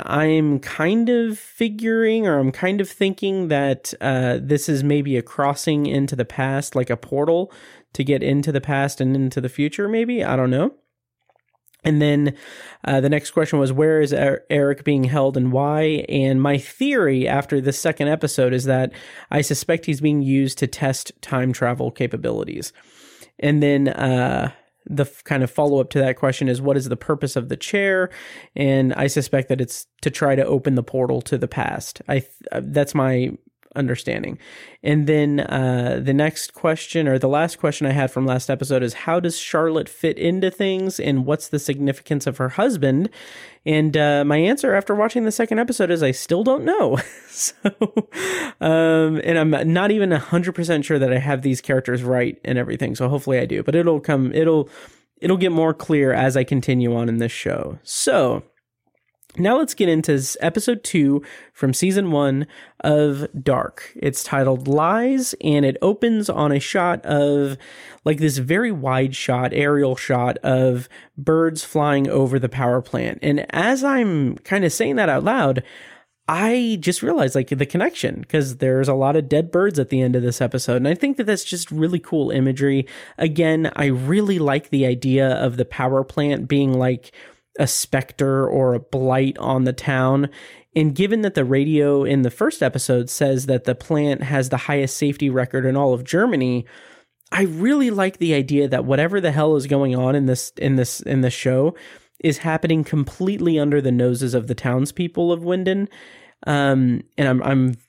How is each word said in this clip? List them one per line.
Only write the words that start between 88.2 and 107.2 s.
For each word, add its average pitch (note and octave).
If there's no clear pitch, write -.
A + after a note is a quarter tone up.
or B2+
a A2+
blight C3
on C3
the B2+
town. C3+
And D#3
given G3+
that G3+
the C#3+
radio C#3+
in C3+
the B2
first C#4
episode B2+
says C3+
that C3
the B2+
plant D3
has C3+
the C3+
highest C#3
safety C#3+
record B2+
in C3
all C#3
of A#2+
Germany, C3
I G3
really A#3
like F#3+
the E3
idea C#3+
that B2+
whatever D#3
the E3+
hell D#3
is C3+
going C#3
on B2+
in C#3+
this, B2+
in C3+
this, B2+
in C3+
this B2
show C#3
is D3
happening D#3+
completely E3
under D3
the C3
noses B2
of A#2
the A#2+
townspeople E3+
of E3+
Winden. F#3+
Um, C3+
and C#3+